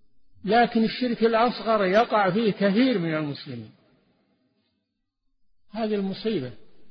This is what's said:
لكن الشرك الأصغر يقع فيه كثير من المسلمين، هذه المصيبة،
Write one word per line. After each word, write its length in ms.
لكن 400
الشرك 400
الأصغر 600
يقع 460
فيه 220
كثير 460
من 160
المسلمين، 580
هذه 240
المصيبة، 580